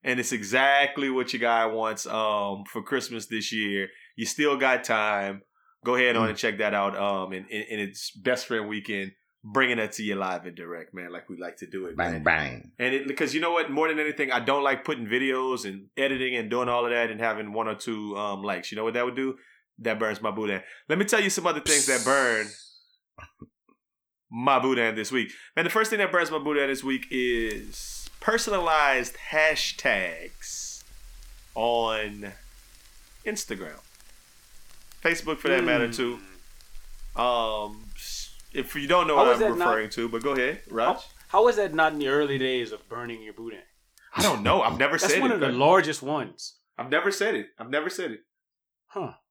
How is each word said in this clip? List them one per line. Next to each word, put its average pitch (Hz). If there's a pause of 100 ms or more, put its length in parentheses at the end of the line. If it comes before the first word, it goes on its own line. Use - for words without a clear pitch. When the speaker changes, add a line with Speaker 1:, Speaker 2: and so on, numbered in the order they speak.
Speaker 1:
and 127
it's 120
exactly 139
what 127
your 120
guy 117
wants, 110
um, 104
for 113
Christmas 120
this 110
year. 101 (300)
You 110
still 147
got 127
time. 101 (440)
Go 123
ahead 123
on 113
Speaker 2:
Mm. -
Speaker 1:
and 104
check 107
that 104
out. 98
Um, 98
and, 92
and, 107
and 104
it's 98
Best 123
Friend 110
Weekend, 101 (420)
bringing 127
that 107
to 113
you 104
live 92
and 85
direct, 85
man, 90
like 87
we 87
like 87
to 92
do 95
it, 85
Speaker 2:
Bang, 85
Speaker 1:
man. 78
Speaker 2:
bang. 76
Speaker 1:
And 127
it, 139
because 135
you 160
know 170
what? 165
More 151
than 156
anything, 151
I 123
don't 135
like 135
putting 123
videos 131
and 98 (100)
editing 131
and 113
doing 123
all 120
of 117
that 117
and 107
having 107
one 110
or 107
two, 107
um, 101
likes. 95
You 104
know 107
what 113
that 120
would 127
do? 131 (440)
That 113
burns 107
my 110
boudin. 101 (280)
Let 156
me 202
tell 214
you 196
some 175
other 156
things 147
that 127
burn 120 (1800)
my 127
boudin 117
this 107
week. 120 (240)
Man, 160
the 170
first 220
thing 214
that 190
burns 170
my 156
boudin 143
this 131
week 131
is 117 (100)
personalized 160 (160)
hashtags 101 (720)
on 110 (920)
Instagram. 190 (1200)
Facebook, -
for -
that 131
matter, 120
Speaker 3:
Mm. 117
Speaker 1:
too. 120 (1000)
Um, 110 (100)
s-, - (180)
if 135
you 143
don't 170
know 151
Speaker 3:
How 147
Speaker 1:
what 120
Speaker 3:
is 123
Speaker 1:
I'm 135
Speaker 3:
that 113
not 120
Speaker 1:
referring 110
to, 117
but 113
go 143
ahead, 135
Raj. 113
Speaker 3:
How, - (260)
how 202
was 240
that 196
not 156
in 147
the 143
early 143
days 127
of 107
burning 117
your 107
boudin? 110 (540)
Speaker 1:
I 165
don't 139
know. 151
I've 113
never 143
Speaker 3:
That's -
Speaker 1:
said 185
Speaker 3:
one 254
Speaker 1:
it, 220
Speaker 3:
of 185
the 143
Speaker 1:
but 123
Speaker 3:
largest 151
ones. 131 (220)
Speaker 1:
I've 123
never 170
said 202
it. 104 (120)
I've 117
never 151
said 175
it. 107 (680)
Speaker 3:
Huh. 165 (180)